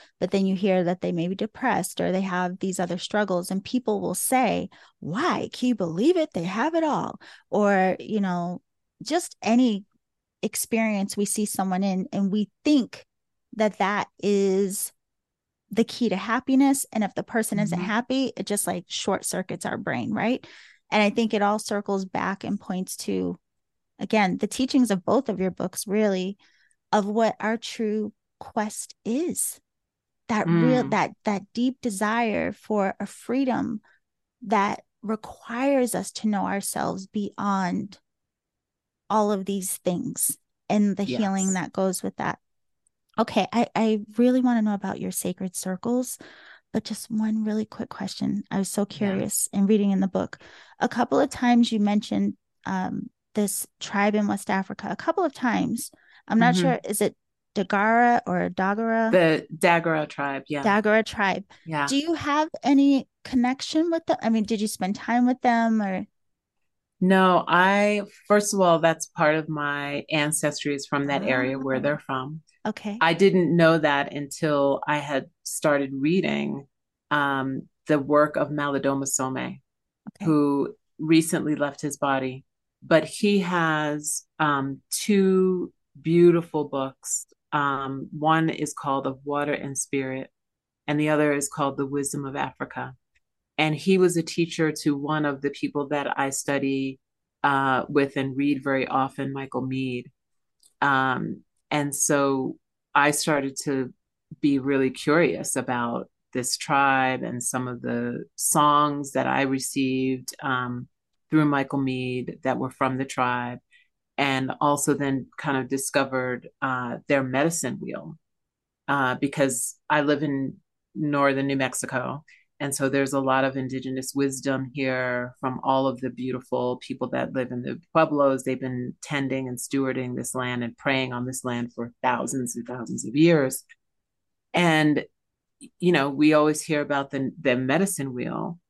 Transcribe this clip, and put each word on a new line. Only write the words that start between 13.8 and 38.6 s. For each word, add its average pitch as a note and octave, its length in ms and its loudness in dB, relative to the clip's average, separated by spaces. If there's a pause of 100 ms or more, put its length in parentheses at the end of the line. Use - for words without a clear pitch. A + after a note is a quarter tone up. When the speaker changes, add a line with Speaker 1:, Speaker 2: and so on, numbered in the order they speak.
Speaker 1:
is G3 720 0 (800)
the A3+ 140 2
key - 240 -2
to F#3 80 0
happiness. C4 760 2
And G#3+ 120 0
if F#3 100 -6
the - 80 -4
person A3 380 -2
isn't E3 180 0
Speaker 2:
Mm-hmm. F3 80 -2
Speaker 1:
happy, B3 500 -2
it F#3+ 100 -6
just, G#3 200 -2
like, F3 220 -4
short - 360 -2
circuits F3+ 400 -6
our - 120 -4
brain, B2 360 -4
right? A3+ 320 0 (480)
And D#3 80 4
I G#3 100 4
think A3 220 0
it G#3 100 2
all G#3 180 2
circles G3+ 440 -2
back F#3+ 380 -6
and G3+ 160 -4
points F#3 400 -6
to, F#3 400 -4 (640)
again, G3 380 0
the G#3 100 -2
teachings B3+ 420 0
of F#3+ 140 -2
both C4+ 240 2
of G3 100 -4
your F#3 140 0
books, - 340 -8
really, G3 500 0 (540)
of G#3+ 160 2
what G#3+ 320 2
our A3 180 -2
true G#3+ 560 -4 (280)
quest - 640 -6
is. C4 560 -4 (680)
That G#3+ 200 0
real, A#3+ 340 4
Speaker 2:
Mm. - 80 -2
Speaker 1:
that, F#3+ 220 0 (120)
that G3+ 280 -4
deep B3+ 280 -2
desire G#3 720 -2
for G3+ 480 -2
a G3+ 80 -8
freedom A#3 720 -2 (680)
that G3+ 360 0 (200)
requires B3 920 -2
us F#3 180 -4
to - 160 -4
know G3 180 0
ourselves F#3+ 600 -4
beyond G3 920 -4 (1080)